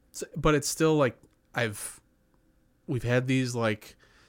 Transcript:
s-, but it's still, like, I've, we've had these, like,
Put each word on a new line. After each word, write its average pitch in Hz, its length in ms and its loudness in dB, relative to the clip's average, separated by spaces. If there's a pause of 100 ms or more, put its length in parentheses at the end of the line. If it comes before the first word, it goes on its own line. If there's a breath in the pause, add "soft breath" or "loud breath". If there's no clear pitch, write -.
(120)
s-, - 120 -10 (120)
but 151 180 4
it's 143 140 0
still, 156 280 2
like, 135 200 2 (380)
I've, - 460 -4 (840)
we've 127 160 -4
had 123 240 2
these, 131 280 0
like, 113 420 -4 (320 soft breath)